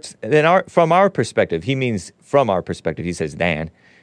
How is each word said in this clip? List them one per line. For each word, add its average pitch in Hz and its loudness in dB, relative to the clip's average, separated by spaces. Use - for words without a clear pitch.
than 147 2
our, 185 4
from 165 2
our 190 4
perspective." 90 -2
He 131 -2
means 120 -4
from 139 2
our 92 0
perspective. 82 -6
He 87 -4
says 78 -6
than. 80 -4